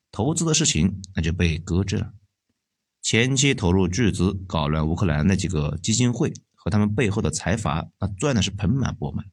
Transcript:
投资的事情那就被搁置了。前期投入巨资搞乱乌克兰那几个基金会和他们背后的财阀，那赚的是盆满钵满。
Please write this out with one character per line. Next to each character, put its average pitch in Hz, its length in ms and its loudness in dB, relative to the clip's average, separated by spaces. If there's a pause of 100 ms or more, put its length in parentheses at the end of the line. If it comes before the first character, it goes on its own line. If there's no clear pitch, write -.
(100)
投 139 240 -2
资 170 100 -2
的 160 100 0
事 156 100 2
情 95 380 2 (120)
那 82 80 -2
就 82 100 0
被 85 260 0
搁 90 260 -2
置 101 120 -4
了。 92 180 -4 (880)
前 127 340 2
期 135 180 4
投 90 180 2
入 92 140 4
巨 95 240 2
资 92 240 0 (120)
搞 76 220 -2
乱 78 200 0
乌 82 60 -2
克 95 120 0
兰 76 200 2
那 95 100 4
几 95 100 -2
个 76 360 -2
基 113 120 -2
金 120 180 2
会 147 200 -2 (220)
和 - 160 -8
他 104 80 2
们 104 160 2
背 107 160 0
后 104 100 -2
的 82 100 0
财 85 260 -2
阀， 80 340 -4 (100)
那 98 80 -2
赚 131 260 -2
的 98 80 2
是 92 80 -2
盆 90 200 -2
满 131 260 0
钵 73 160 -6
满。 - 200 -8